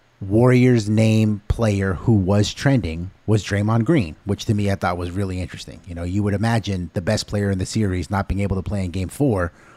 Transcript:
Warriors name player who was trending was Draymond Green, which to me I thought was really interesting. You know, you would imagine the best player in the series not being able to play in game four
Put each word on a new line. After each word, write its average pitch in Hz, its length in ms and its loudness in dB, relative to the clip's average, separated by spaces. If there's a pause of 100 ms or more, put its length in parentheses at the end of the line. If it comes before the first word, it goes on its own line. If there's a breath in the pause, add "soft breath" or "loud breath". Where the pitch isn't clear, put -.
(200)
Warriors 120 720 4
name 110 580 4
player 98 460 0
who 113 180 0
was 101 400 4
trending 92 580 -2 (160)
was 104 160 2
Draymond 107 440 0
Green, 104 300 0 (100)
which 101 180 -4
to - 80 0
me 104 180 0
I 98 40 0
thought 90 240 -2
was 87 120 -6
really 92 300 -4
interesting. - 460 -12
You 90 80 -14
know, 85 80 -8
you 90 200 -2
would 101 120 0
imagine 101 580 -2
the 107 80 -4
best 107 260 -2
player 101 240 -2
in 98 60 0
the 92 80 -4
series 92 460 -2
not 98 180 -2
being 98 140 -2
able 98 140 -2
to 92 60 -2
play 95 220 -4
in 90 60 -6
game 90 180 -4
four 98 440 0 (240 loud breath)